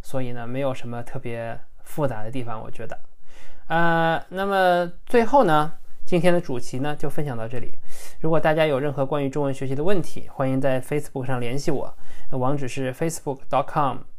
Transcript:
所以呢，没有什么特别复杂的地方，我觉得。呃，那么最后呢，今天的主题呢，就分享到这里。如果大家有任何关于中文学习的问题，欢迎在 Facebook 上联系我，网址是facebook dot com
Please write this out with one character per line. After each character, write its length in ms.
所 220
以 100
呢， 140
没 140
有 120
什 160
么 140
特 160
别 400
复 240
杂 160
的 80
地 120
方， 200
我 80
觉 160
得。 120
呃， 640
那 160
么 440
最 180
后 220
呢， 300
今 120
天 140
的 80
主 180
题 200
呢， 180
就 140
分 160
享 100
到 100
这 120
里。 160
如 100
果 100
大 140
家 100
有 160
任 100
何 140
关 180
于 60
中 160
文 80
学 140
习 80
的 100
问 160
题， 320
欢 160
迎 100
在 220
Facebook 460
上 120
联 200
系 120
我， 240
网 260
址 100
是 280
facebook 460
dot 200
com 280